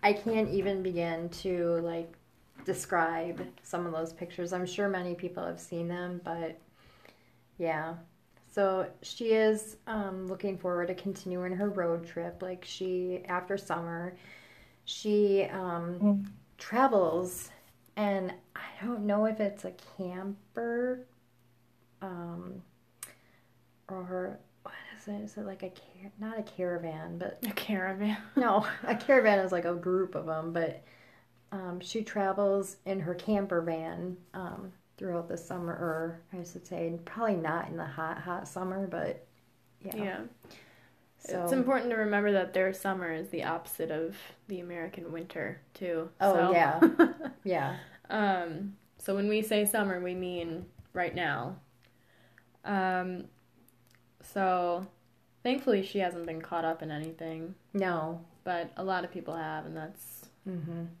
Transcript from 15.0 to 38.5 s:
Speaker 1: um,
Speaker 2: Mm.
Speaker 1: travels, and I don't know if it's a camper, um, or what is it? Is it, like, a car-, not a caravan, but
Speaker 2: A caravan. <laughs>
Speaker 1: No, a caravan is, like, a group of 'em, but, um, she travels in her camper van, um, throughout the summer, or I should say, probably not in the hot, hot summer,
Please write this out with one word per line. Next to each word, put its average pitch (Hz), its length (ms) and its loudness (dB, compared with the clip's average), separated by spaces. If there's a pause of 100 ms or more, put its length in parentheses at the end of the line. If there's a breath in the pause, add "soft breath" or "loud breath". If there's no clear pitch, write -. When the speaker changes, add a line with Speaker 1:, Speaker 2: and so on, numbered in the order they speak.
Speaker 1:
um, 175 560 -4
Speaker 2:
Mm. 202 260 6 (300)
Speaker 1:
travels, 185 960 4 (460 loud breath)
and 196 360 0 (240)
I - 280 -12
don't 226 220 -4
know 208 200 4
if 220 120 0
it's 202 280 0
a 185 60 -6 (260)
camper, 233 1000 -4 (1000)
um, 180 640 -10 (1300 loud breath)
or 185 500 -6 (240)
what - 120 -14 (240 loud breath)
is - 100 -14
it? 208 140 -6
Is 208 140 -10
it, 208 100 -6
like, 190 160 -10
a 185 80 -8
car-, 185 480 -20
not 220 200 -6
a 214 40 -4
caravan, 170 760 -4
but 180 280 -6
Speaker 2:
A 202 60 -2
caravan. 196 640 0 (100)
<laughs> - 100 -2
Speaker 1:
No, 226 300 6 (180)
a 233 120 2
caravan 220 440 8
is, 185 120 2
like, 170 140 2
a 175 80 2
group 185 400 0
of - 140 -4
'em, 160 240 -2
but, 165 300 0 (680 loud breath)
um, 185 280 -6
she 220 220 -4
travels 196 800 2
in 190 160 -2
her 170 140 -2
camper 196 460 2
van, 170 560 -4 (180)
um, 185 380 -8 (260)
throughout 170 300 -2
the 170 80 -4
summer, 170 360 -6
or 165 480 -2 (160)
I 175 60 -8
should 170 240 -12
say, 165 380 -2
probably 214 320 0
not 160 320 0
in 165 80 -8
the 165 100 -6
hot, 160 320 -4
hot 180 300 -6
summer, 185 400 -4